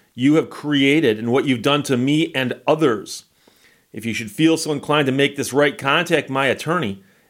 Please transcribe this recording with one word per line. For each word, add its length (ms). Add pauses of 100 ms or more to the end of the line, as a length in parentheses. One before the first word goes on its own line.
(140)
you 200
have 160
created 680
and 120
what 140
you've 180
done 220
to 140
me 360
and 320
others. 580 (680)
If 140
you 80
should 160
feel 260
so 160
inclined 340
to 60
make 240
this 160
right, 240
contact 540
my 160
attorney 560 (280)